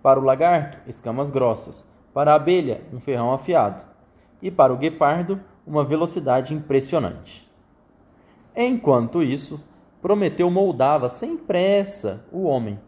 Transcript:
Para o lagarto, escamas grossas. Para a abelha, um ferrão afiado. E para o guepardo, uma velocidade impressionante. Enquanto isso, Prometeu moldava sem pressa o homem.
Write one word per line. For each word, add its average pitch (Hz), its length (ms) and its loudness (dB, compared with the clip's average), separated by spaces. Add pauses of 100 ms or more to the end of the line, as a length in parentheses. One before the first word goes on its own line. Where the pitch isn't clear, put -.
Para 135 160 6
o 135 60 -2
lagarto, 147 540 2 (120)
escamas 127 400 -6
grossas. 123 540 -2 (300)
Para 147 180 4
a 151 40 8
abelha, 151 580 0
um 127 80 -12
ferrão 123 320 -2
afiado. 135 480 0 (600)
E 185 80 -6
para 135 240 4
o 123 40 -2
guepardo, 160 640 0 (260)
uma 151 160 0
velocidade 143 680 -2
impressionante. 139 920 -4 (1080)
Enquanto 170 680 0
isso, 143 400 -4 (400)
Prometeu 185 480 0
moldava 147 600 0
sem 311 260 -8
pressa 190 960 -2
o 185 120 -6
homem. 117 440 -2